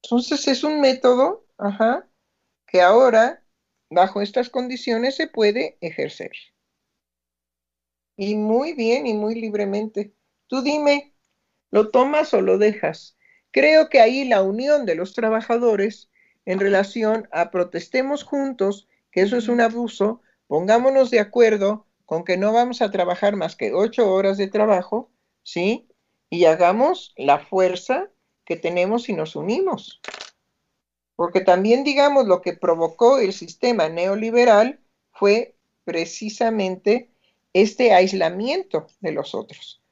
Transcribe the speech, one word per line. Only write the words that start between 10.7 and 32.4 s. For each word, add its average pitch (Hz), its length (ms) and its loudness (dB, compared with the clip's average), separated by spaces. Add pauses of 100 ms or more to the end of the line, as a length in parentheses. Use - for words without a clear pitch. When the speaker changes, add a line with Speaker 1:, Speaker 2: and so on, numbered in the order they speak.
Speaker 1:
¿lo 214 220 0
tomas 294 420 2
o 202 80 2
lo 190 160 2
dejas? 208 600 -2 (340)
Creo 311 380 4
que 262 120 4
ahí 254 240 4
la 220 160 2
unión 247 440 0
de 170 100 -2
los 185 180 -8
trabajadores 220 960 -2 (420)
en 190 100 -2
relación 202 720 0
a 170 200 -2
protestemos 262 720 -4
juntos, 247 640 -6 (240)
que 180 100 -2
eso 208 160 0
es 220 120 -4
un 240 120 0
Speaker 2:
Ujú. 226 80 2
Speaker 1:
abuso, 226 520 -4 (260)
pongámonos 240 640 2
de 233 80 2
acuerdo 208 680 0 (220)
con 165 180 -6
que 180 120 -2
no 202 140 0
vamos 240 300 0
a 208 80 -2
trabajar 190 460 -2
más 170 200 -6
que 107 160 -6
ocho 214 400 0
horas 196 260 0
de 196 100 -4
trabajo, 214 640 -2 (320)
¿sí? 190 440 -4 (440)
Y 170 140 2
hagamos 233 720 2
la 139 220 2
fuerza 190 720 -2 (360)
que 247 100 -6
tenemos 185 540 -4
y 214 40 -4
nos 156 220 -8
unimos. 240 680 -6 (1120)
Porque 175 260 -2
también, 202 420 4
digamos, 277 420 2
lo 180 160 2